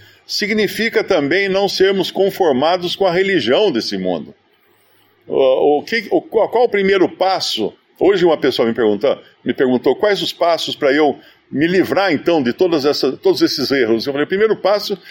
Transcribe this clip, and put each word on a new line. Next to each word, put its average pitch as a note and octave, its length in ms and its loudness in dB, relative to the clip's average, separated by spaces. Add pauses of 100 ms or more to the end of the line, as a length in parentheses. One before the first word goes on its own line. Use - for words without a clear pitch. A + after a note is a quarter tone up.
(260)
significa G#3+ 760 -2
também F3+ 460 0
não G3 200 0
sermos F#3+ 420 0
conformados F3 840 0
com G3 120 0
a F3 60 2
religião F3+ 600 2
desse G#2+ 240 -4
mundo. F2+ 380 -4 (920)
O, C#3 520 2
o C#3 40 -6
que, A3+ 280 -6
o, F3 100 2
qual, - 300 0
qual A#3 140 2
o A#3 40 0
primeiro G3 400 2
passo? D#3+ 640 -2 (260)
Hoje F3+ 260 2
uma D#3+ 120 4
pessoa C3 320 0
me A#2 60 -2
perguntou, G#2+ 440 0 (240)
me B2+ 120 -4
perguntou B2+ 420 0
quais G3+ 240 0
os E3 120 -8
passos E3 440 -2
para C#3+ 160 0
eu C#3+ 260 2 (320)
me C#3+ 180 -2
livrar, F3+ 440 0
então, D#3 300 0
de A#2+ 100 -2
todas E3+ 320 0
essa, C#3 280 0
todos E3 300 0
esses D3+ 280 -2
erros. A2+ 360 0
Eu C#3 60 -6
falei: C#3+ 120 -2
"O C#3+ 40 -20
primeiro G3+ 280 0
passo G3+ 420 -2 (120)